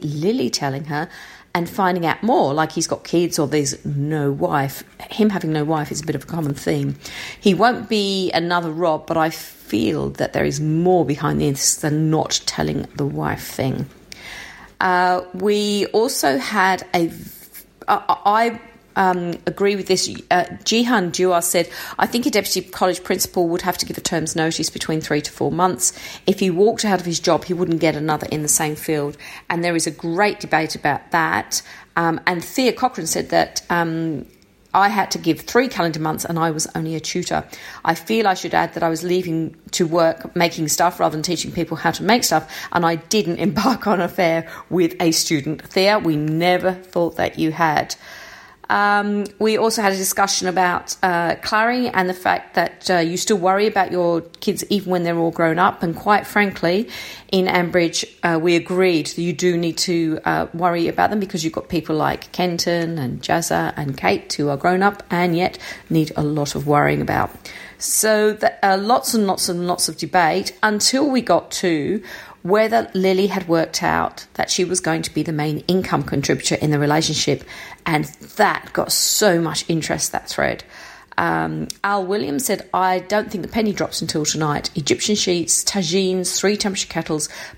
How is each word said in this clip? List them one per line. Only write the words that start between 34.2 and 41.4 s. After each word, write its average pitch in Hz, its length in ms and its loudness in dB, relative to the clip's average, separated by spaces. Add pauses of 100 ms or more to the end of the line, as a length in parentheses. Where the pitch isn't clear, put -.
"I 196 140 6
had 202 240 0
to 185 60 -4
give 165 240 0
three 247 260 2
calendar 165 320 -2
months 156 260 -2
and 165 140 -2
I 160 120 2
was 156 240 -4
only 160 200 -4
a 156 60 -6
tutor. 160 420 -4 (400)
I 165 120 2
feel 220 320 0
I 185 60 4
should 175 200 -4
add 165 200 0
that 165 100 -2
I 165 60 2
was 165 140 -2
leaving 175 520 -2 (160)
to 180 140 0
work 165 500 2
making 170 340 0
stuff 175 300 0
rather 165 140 2
than 156 100 -4
teaching 160 280 -4